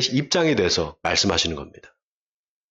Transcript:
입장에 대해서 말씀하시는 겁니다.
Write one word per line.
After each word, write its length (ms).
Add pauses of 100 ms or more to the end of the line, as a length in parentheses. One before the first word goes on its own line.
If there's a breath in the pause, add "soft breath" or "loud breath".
(140)
입장에 420
대해서 480
말씀하시는 520
겁니다. 400 (760)